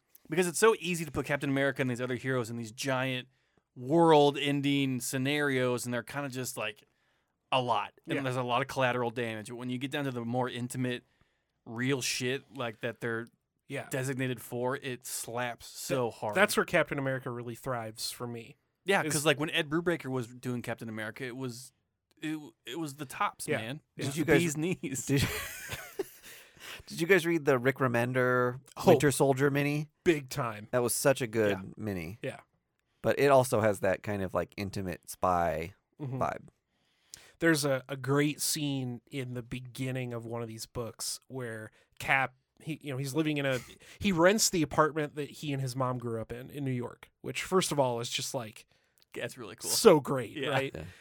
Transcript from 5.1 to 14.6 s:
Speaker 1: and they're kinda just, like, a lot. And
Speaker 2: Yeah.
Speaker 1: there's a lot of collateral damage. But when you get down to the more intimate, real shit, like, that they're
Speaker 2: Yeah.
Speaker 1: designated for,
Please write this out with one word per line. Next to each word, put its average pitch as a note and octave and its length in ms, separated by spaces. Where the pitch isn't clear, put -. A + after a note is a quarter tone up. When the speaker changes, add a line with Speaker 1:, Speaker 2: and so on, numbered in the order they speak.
Speaker 1:
and B2 80
they're A#2+ 100
kinda C#3+ 260
just, B2+ 280
like, G#2+ 280
a C3+ 80
lot. G#2+ 320
And C#3 100
Speaker 2:
Yeah. C#3 60
Speaker 1:
there's B2+ 140
a B2+ 60
lot B2 200
of C3+ 60
collateral B2 420
damage. A2 380
But A#2+ 80
when B2 140
you B2+ 80
get C3 120
down C#3+ 140
to C#3 60
the A#2+ 140
more B2 240
intimate, B2 560
real B2 340
shit, C3 440
like, A#2 240
that A#2 200
they're A#2 260
Speaker 2:
Yeah. C3+ 220
Speaker 1:
designated B2+ 500
for, B2 360